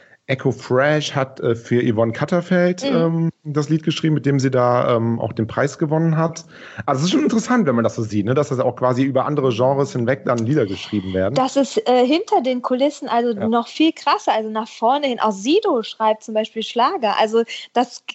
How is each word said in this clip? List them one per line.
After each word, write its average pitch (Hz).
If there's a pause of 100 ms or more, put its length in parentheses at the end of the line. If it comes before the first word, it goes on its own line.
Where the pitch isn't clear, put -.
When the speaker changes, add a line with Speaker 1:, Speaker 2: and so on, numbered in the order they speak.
(260)
Speaker 1:
Echo 131
Fresh 143
hat, 135
äh, 117
für 120
Yvonne 117
Katterfeld, 180
Speaker 2:
Mhm. 277
Speaker 1:
ähm, 165 (140)
das 147
Lied 156
geschrieben, 160
mit 131
dem 143
sie 131
da, 123
ähm, 117
auch 113
den 113
Preis 135
gewonnen 160
hat. 160 (400)
Also 135
es 151
ist 185
schon 311
interessant, 226
wenn 127
man 117
das 113
so 117
sieht, 104
ne, 123
dass 143
das 127
auch 127
quasi 127
über 131
andere 139
Genres 131
hinweg 127
dann 123
Lieder 117
geschrieben 95
werden. 95
Speaker 2:
Das 262
ist, 277 (120)
äh, 247
hinter 349
den 247
Kulissen, 262
also 240
Speaker 1:
Ja. 208
Speaker 2:
noch 233
viel 320
krasser, -
also 220
nach 220
vorne 277
hin. 240
Auch 214
Sido 277
schreibt 220
zum 220
Beispiel 214
Schlager. 240
Also 226 (300)
das - (120)